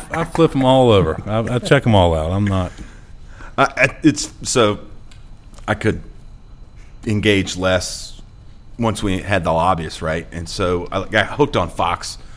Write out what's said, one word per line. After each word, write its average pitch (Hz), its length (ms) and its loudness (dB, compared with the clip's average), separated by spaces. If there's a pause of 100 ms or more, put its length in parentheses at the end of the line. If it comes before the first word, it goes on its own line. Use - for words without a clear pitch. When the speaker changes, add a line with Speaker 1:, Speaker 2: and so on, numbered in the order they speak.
(120)
Speaker 1:
I 165 140 -2
flip 160 300 2
'em 135 80 2
all 131 280 6
over. 87 340 4
I, 113 300 -2
I 120 40 2
check 139 280 2
'em 110 80 6
all 87 200 6
out. 80 160 -2
I'm 101 140 0
not. 92 260 0 (840)
Speaker 2:
I, 135 60 4
I, 131 400 0
it's, - 280 2 (180)
so 107 300 2 (880)
I 104 60 0
could 95 280 -2 (1040)
engage 104 520 2
less - 640 -2 (560)
once 110 240 0
we 95 200 0
had 95 220 0
the 82 80 0
lobbyists, 82 500 0
right? 82 300 -4
And 85 160 -10
so 90 440 -2
I 92 140 -4
got 98 220 0 (100)
hooked 143 200 0
on 85 120 0
Fox - 480 -4 (200)